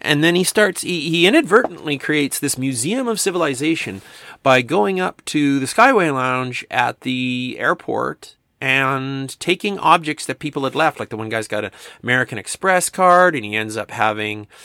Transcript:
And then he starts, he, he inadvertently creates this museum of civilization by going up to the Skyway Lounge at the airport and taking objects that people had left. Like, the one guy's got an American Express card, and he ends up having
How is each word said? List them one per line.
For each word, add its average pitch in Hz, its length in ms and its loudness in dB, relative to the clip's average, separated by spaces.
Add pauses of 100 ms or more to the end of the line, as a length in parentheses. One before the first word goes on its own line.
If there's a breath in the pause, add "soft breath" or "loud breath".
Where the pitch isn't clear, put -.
And 147 240 2
then 170 100 4
he 180 80 4
starts, 202 400 0
he, 170 280 -4
he 170 160 4
inadvertently 180 720 2
creates 147 400 0
this 139 200 -4
museum 135 480 -2
of 226 140 -2
civilization 151 800 -2 (420 loud breath)
by 127 200 6
going 185 360 0
up 185 280 -4
to 143 340 0
the 131 60 -4
Skyway 220 480 4
Lounge 127 560 -2
at 120 320 -2
the 127 560 -4
airport - 760 -4 (220)
and 135 800 -2
taking 196 400 -2
objects 156 480 2
that - 120 -6
people 143 260 -6
had 127 100 -2
left. 151 240 0
Like, 107 120 -8
the 113 60 -10
one 110 120 -6
guy's 110 180 -4
got 104 180 -4
an 98 60 -6 (320 loud breath)
American 123 360 0
Express - 500 0
card, 180 460 4
and 117 100 -4
he 104 100 -6
ends 110 220 -4
up 104 140 -8
having 107 560 -2 (180 loud breath)